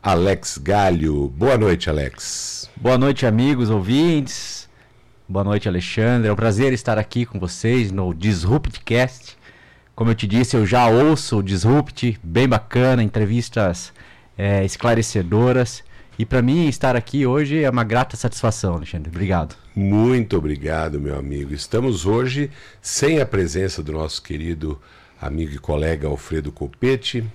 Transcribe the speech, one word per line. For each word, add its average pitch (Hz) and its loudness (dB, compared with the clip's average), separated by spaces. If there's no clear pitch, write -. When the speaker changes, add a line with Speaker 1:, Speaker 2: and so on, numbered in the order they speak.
Speaker 1:
Alex 92 0
Galho. 78 2
Boa 110 2
noite, 92 2
Alex. - -6
Speaker 2:
Boa 127 2
noite, 139 2
amigos, 120 2
ouvintes. 131 0
Boa 95 -2
noite, 101 0
Alexandre. 110 0
É 104 2
um 101 2
prazer 113 2
estar 113 -2
aqui 120 -2
com - -10
vocês 110 -2
no 92 -2
Disruptcast. 110 -2
Como 113 2
eu 110 4
te 104 -4
disse, 120 2
eu 107 4
já 120 4
ouço 127 4
o 98 0
Disrupt, 113 2
bem 95 2
bacana, 123 2
entrevistas, 107 0
é, 98 2
esclarecedoras. 117 0
E 117 -2
pra 131 2
mim 151 4
estar 127 0
aqui 135 -2
hoje 147 2
é 135 4
uma 120 0
grata 120 -2
satisfação, 107 -2
Alexandre. 80 -8
Obrigado. 87 -2
Speaker 1:
Muito 107 2
obrigado, 76 -2
meu 71 -4
amigo. 69 -6
Estamos 110 -2
hoje 127 0
sem 151 0
a 120 2
presença 90 -2
do 76 -8
nosso 78 -6
querido 78 -6
amigo 76 -6
e 69 -10
colega 76 -2
Alfredo 73 -6
Copete 120 -4